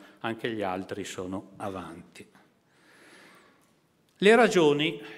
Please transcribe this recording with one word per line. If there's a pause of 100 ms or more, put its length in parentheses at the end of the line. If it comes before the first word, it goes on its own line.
(220)
anche
gli
altri
sono
avanti. (1900)
Le
ragioni, (160)